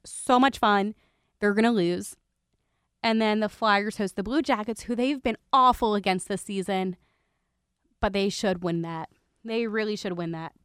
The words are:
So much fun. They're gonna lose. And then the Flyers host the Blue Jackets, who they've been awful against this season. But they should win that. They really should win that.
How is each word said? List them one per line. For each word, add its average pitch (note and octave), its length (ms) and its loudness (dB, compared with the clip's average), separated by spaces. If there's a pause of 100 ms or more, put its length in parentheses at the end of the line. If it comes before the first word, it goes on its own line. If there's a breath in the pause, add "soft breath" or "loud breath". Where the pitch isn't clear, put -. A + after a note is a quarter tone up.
So - 360 0
much C4+ 200 2
fun. G#3 340 2 (460)
They're G#3 140 2
gonna A3 180 4
lose. F3+ 440 0 (840)
And A3+ 200 2
then G#3+ 180 2
the G#3 100 -2
Flyers G#3 480 0
host G3 180 -4
the G3 80 -4
Blue B3+ 180 0
Jackets, A3 420 -2
who A#3+ 120 -4
they've C4 280 -2
been A#3+ 140 -2 (160)
awful B3 420 4
against F#3+ 320 -2
this G3 140 -6
season. F#3+ 560 -4 (1040)
But G3+ 120 0
they G3 160 0
should F#3 340 -2
win E3+ 180 -2
that. E3 280 -10 (340)
They A3+ 240 -2
really G#3+ 280 -2
should F#3 220 -6
win E3+ 140 -4
that. E3 220 -10 (120)